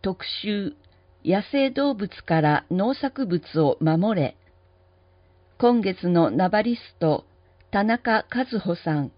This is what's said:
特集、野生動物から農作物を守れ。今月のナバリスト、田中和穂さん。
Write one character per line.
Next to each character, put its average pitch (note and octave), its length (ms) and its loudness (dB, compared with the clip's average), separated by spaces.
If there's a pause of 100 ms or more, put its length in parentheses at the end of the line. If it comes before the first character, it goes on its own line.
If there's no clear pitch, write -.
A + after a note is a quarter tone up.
特 F#3+ 240 -6
集、 G3+ 520 -6 (480)
野 F#3 180 2 (100)
生 C4+ 180 2
動 C#4 240 0
物 F#3+ 160 -8 (140)
か D#3+ 160 2
ら D3+ 300 2
農 G3 240 0
作 C4+ 320 -6
物 E3 340 -4
を C#3+ 200 2
守 E3+ 380 2
れ。 C#3 200 -4 (1200)
今 A#3+ 240 4
月 F#3 260 -2
の E3+ 220 4
ナ E3+ 180 0
バ G#3+ 140 0
リ A#3 140 -2
ス - 40 -14 (180)
ト、 D#3 280 0 (440)
田 G3+ 140 0
中 A3+ 460 0
和 B3 160 -2
穂 F#3+ 300 -4
さ D#3+ 180 -4
ん。 C#3+ 240 -4